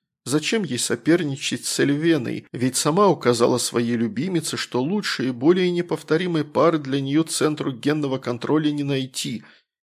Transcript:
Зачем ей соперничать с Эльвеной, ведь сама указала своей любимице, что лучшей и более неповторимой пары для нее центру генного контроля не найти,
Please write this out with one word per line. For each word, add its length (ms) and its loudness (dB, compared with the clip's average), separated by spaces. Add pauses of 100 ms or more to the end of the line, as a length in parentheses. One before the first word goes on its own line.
(240)
Зачем 400 0
ей 140 -4
соперничать 840 0
с 160 -2
Эльвеной, 720 0
ведь 240 -2
сама 320 4
указала 500 4
своей 380 0
любимице, 600 -2
что 260 -4
лучшей 460 -2
и 40 -2
более 380 4
неповторимой 760 0
пары 340 2
для 220 -4
нее 220 2
центру 500 -2
генного 460 -2
контроля 520 -2
не 120 -4
найти, 640 -4 (420)